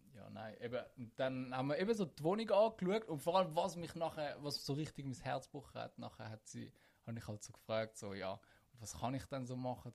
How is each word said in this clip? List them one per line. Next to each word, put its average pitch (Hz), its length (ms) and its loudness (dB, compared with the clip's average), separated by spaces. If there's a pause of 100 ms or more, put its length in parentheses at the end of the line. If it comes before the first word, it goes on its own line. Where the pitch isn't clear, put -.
(160)
ja, 104 160 -14
nein, 104 280 -8
eben, 120 200 -2 (180)
und 117 220 -8
dann 131 360 0
haben 131 120 2
wir 147 100 2
eben 190 160 4
so 208 120 2
die 143 180 -6
Wohnung 208 260 2
angeschaut 214 600 6
und 156 120 -2
vor 170 160 6
allem, 165 180 4
was 175 200 2
mich 170 200 -6
nachher, 156 460 -2
was 143 240 -2
so 143 80 2
richtig 147 320 -2
mein 135 80 -2
Herz 131 320 -2
gebrochen 123 340 -10
hat, 117 200 -8
nachher 113 300 -8
hat 107 180 -10
sie, 117 240 -8 (340)
hab 113 100 -4
ich 113 120 -8
halt 107 160 -4
so - 100 -12
gefragt, 110 440 2
so, 101 160 -6
ja, 95 200 -2
und - 480 -16
was - 180 -8
kann 123 140 2
ich 135 120 -2
denn 135 200 -4
so 127 100 -6
machen, 127 400 -4